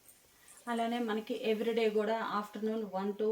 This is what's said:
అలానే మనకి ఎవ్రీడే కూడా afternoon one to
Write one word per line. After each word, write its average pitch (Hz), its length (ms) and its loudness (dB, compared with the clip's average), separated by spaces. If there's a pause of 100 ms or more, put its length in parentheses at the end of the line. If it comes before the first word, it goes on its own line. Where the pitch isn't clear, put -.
(680)
అలానే 233 320 0
మనకి 220 440 -2
ఎవ్రీడే 220 460 2
కూడా 214 380 2 (120)
afternoon 220 460 -2
one 190 260 -2 (100)
to 214 100 2